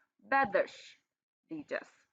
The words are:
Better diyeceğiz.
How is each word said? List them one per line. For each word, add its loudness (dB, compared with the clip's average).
Better 0
diyeceğiz. -10